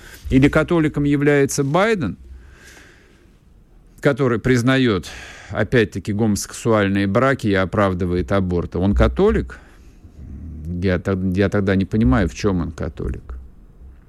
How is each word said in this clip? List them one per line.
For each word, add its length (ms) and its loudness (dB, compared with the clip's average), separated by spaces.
Или 180 6
католиком 560 2
является 600 2
Байден, 540 0
который 380 2
признает, 680 2
опять-таки, 640 0
гомосексуальные 960 0
браки 400 0
и 80 2
оправдывает 760 0
аборты. 480 -2
Он 160 2
католик? 640 2
Я 320 -2
тог-, 360 -2
я 140 2
тогда 280 0
не 100 0
понимаю, 420 2
в 60 -14
чем 260 -2
он 120 -6
католик. 680 -8